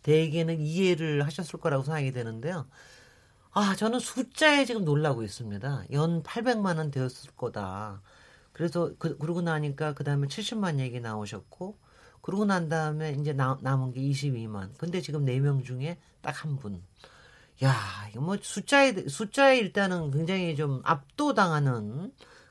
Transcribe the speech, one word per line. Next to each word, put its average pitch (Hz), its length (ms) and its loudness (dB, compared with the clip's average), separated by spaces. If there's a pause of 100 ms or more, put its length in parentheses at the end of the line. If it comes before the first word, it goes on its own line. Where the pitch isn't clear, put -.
대개는 160 580 2
이해를 160 680 2
하셨을 147 320 -8
거라고 139 240 0
생각이 143 280 -2
되는데요. 127 540 -6 (840)
아, 202 240 2
저는 226 240 0
숫자에 277 680 2
지금 220 200 -2
놀라고 147 360 2
있습니다. 107 680 -6
연 160 320 2
팔백만 214 560 0
원 156 100 -2
되었을 131 480 -4
거다. 101 640 -6 (520)
그래서 170 440 -2
그, 156 220 -4
그러고 165 220 -2
나니까 151 520 -2
그다음에 143 360 0
칠십만 202 500 -2
얘기 123 200 -4
나오셨고, 110 800 -8 (440)
그러고 196 240 0
난 180 240 2
다음에 156 500 0
이제 151 140 0
나-, 135 280 0
남은 131 320 0
게 131 80 -6
이십이만. 117 800 -2
근데 175 200 -4
지금 147 260 -2
네 127 140 2
명 139 240 2
중에 127 360 -6 (240)
딱 - 200 -6
한 147 140 -4
분. 98 240 -10 (800)
야, 135 100 6 (380)
이거 117 100 -8
뭐 190 180 0
숫자에, 269 540 4 (140)
숫자에 262 500 4
일단은 185 540 0
굉장히 165 440 0
좀 139 280 -2
압도당하는 147 1300 0 (400)